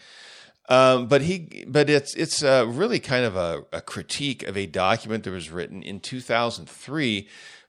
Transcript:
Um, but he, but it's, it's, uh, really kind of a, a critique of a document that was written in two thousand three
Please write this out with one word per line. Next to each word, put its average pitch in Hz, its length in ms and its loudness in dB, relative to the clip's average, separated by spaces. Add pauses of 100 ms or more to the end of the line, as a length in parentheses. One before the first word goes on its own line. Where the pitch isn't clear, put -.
(680)
Um, 127 400 6
but 135 140 6
he, 170 460 -6
but 143 220 2
it's, 143 260 2
it's, 151 280 -2
uh, 131 240 6
really 165 320 -2
kind 127 240 0
of 98 140 -2
a, 82 340 -2
a 82 100 -8
critique - 640 -6
of 98 140 -6
a 98 80 -4
document 104 580 0
that 98 80 -8
was 82 200 -10
written 87 320 -10
in 95 180 -12
two - 180 -10
thousand 117 480 -2
three 123 640 -4 (400)